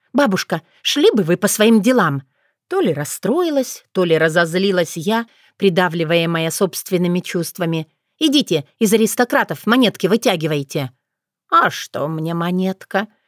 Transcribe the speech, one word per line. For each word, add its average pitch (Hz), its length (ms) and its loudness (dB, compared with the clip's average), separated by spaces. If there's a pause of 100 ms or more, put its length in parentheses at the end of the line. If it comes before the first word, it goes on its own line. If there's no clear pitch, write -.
(120)
"Бабушка, 190 500 0 (200)
шли 311 280 2
бы 247 120 2
вы 170 140 2
по 202 120 -2
своим 220 320 4
делам!" 180 420 2 (460)
То 381 120 -2
ли 196 140 0
расстроилась, 269 960 -2
то 180 120 0
ли 165 120 4
разозлилась 175 800 0
я, 220 300 -4 (320)
придавливаемая 165 920 0
собственными 180 680 -2
чувствами. 165 680 -6 (300)
"Идите, 269 460 0 (140)
из 214 160 2
аристократов 226 720 0
монетки 226 400 2
вытягивайте". 160 840 -2 (580)
"А 208 180 4
что 143 400 -6
мне 160 240 -6
монетка? 185 760 -4 (200)